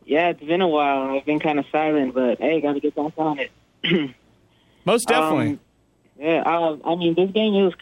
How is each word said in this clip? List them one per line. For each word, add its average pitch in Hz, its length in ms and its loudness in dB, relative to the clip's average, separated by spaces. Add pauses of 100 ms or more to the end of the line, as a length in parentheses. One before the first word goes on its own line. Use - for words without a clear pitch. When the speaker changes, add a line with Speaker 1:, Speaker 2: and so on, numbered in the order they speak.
Speaker 1:
Yeah, 165 240 2
it's 160 140 -6
been 165 180 0
a 190 60 2
while. 139 480 0
I've 139 100 -4
been 151 140 0
kinda 147 320 -2
silent, 151 420 0
but 127 260 0
hey, 156 200 0
gotta 143 220 -2
get 147 140 -2
back 151 220 -4
on 156 220 -2
it. 123 120 -8 (320)
<clears throat> 165 280 0 (760)
Speaker 2:
Most 233 220 0
definitely. 311 440 2
Speaker 1:
Um, 285 80 -6 (600)
yeah, 156 260 0
uh, 165 400 0
I 165 100 0
mean, 170 180 0
this 185 180 2
game, 214 220 2
it 196 100 4
was 180 180 2